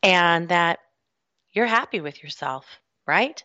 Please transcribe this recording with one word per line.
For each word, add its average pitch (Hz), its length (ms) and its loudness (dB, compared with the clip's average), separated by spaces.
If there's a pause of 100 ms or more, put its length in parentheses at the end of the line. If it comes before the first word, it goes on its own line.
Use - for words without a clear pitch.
and 170 460 4
that 170 300 2 (720)
you're 226 140 -2
happy 226 340 -2
with 147 220 -12
yourself, 135 440 -10 (400)
right? 214 380 0